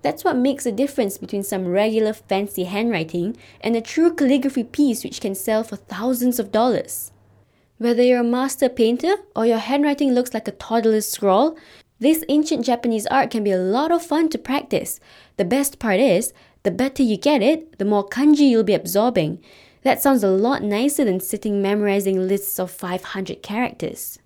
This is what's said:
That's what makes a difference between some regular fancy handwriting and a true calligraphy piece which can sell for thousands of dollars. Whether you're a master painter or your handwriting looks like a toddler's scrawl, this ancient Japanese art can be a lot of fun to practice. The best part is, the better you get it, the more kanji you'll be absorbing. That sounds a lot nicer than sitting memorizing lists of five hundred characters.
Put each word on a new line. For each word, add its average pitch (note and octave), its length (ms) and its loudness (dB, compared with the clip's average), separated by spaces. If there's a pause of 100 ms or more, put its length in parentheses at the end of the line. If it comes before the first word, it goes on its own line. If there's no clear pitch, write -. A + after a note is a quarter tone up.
That's D4 220 -4
what D4+ 140 0
makes C4 280 0
a A#3 60 -2
difference A3+ 460 -2
between G3 260 -6
some F#3 240 -4
regular G#3+ 460 0
fancy G3+ 500 -4
handwriting F#3 760 -4 (220)
and A#3 160 -2
a A3+ 60 -2
true E4 320 2
calligraphy C4+ 500 0
piece A#3+ 400 0
which - 160 -12
can G3 160 -6
sell A3 280 -2
for G#3 120 -10
thousands A#3+ 640 -2
of G3+ 120 -4
dollars. - 600 0 (680)
Whether A#3+ 260 2
you're B3 180 4
a - 20 2
master B3+ 460 0
painter B3 460 2 (200)
or A3+ 100 0
your A3+ 120 2
handwriting C#4 560 0
looks B3 200 0
like G#3+ 140 -6
a G3+ 40 -6
toddler's A3 580 0
scrawl, G#3+ 480 2 (420)
this D#4+ 300 2
ancient D4+ 360 0
Japanese A#3 420 -2
art C4+ 240 0
can A3 120 -2
be G3+ 80 2
a F#3 60 2
lot A3+ 340 0
of E4+ 140 0
fun D#4+ 240 0
to - 80 -4
practice. - 640 -4 (340)
The G3 100 0
best C4+ 340 -2
part G#3 200 0
is, A#3 340 2 (300)
the F#3+ 80 0
better C4+ 320 -2
you A3 140 2
get C#4+ 240 2
it, D#4+ 380 0
the G3 60 -2
more G3+ 220 2
kanji D4 420 4
you'll A3+ 140 4
be G3 100 2
absorbing. F3+ 680 0 (380)
That - 200 0
sounds C4 220 4
a F#3+ 60 2
lot G#3+ 340 2
nicer A#3+ 400 0
than F#3 160 0
sitting G3+ 420 -4
memorizing G3 680 0
lists G3 300 -2
of F#3 140 -6
five F#3 320 -8
hundred - 380 -10
characters. - 840 -8